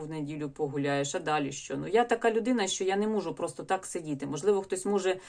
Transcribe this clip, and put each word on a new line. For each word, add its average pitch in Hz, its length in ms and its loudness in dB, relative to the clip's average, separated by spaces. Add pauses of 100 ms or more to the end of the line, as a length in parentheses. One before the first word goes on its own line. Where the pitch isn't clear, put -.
в 151 40 -8
неділю 151 400 -4
погуляєш, 143 640 0
а 180 40 -2
далі 151 340 0
що? - 240 -8
Ну, 143 120 -6
я 220 160 6
така 233 260 2
людина, 226 360 2
що 190 180 -2
я 190 120 2
не 208 120 2
можу 175 260 -2
просто 165 280 -6
так 190 240 -2
сидіти. 147 400 -4
Можливо, 180 360 2
хтось 185 220 -4
може 190 320 2 (120)